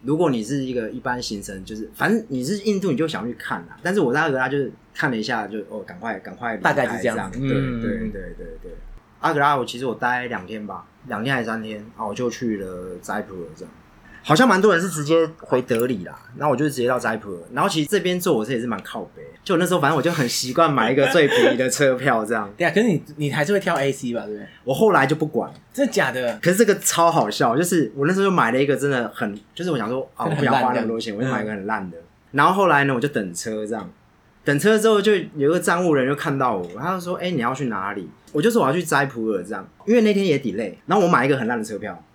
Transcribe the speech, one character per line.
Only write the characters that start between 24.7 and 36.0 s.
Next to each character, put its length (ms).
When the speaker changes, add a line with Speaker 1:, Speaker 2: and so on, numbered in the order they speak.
Speaker 1:
后 180
来 160
就 80
不 100
管。 260
Speaker 2:
真 140
的 40
假 200
的？ 300
Speaker 1:
可 100
是 60
这 80
个 140
超 300
好 200
笑， 280
就 60
是 320
我 100
那 80
时 60
候 60
就 60
买 200
了 100
一 40
个 100
真 160
的 240
很， 220
就 80
是 80
我 60
想 120
说， 260
啊， 120
Speaker 2:
真 80
的 60
很 40
烂 80
的。 40
Speaker 1:
我 20
不 40
想 40
花 60
那 80
么 60
多 120
钱， 160
Speaker 2:
嗯。 20
Speaker 1:
我 60
就 60
买 120
一 40
个 60
很 140
烂 240
的。 80
然 140
后 80
后 140
来 160
呢， 100
我 60
就 80
等 260
车 320
这 80
样。 160
等 160
车 180
之 100
后 140
就 120
有 140
一 40
个 60
站 260
务 80
人 140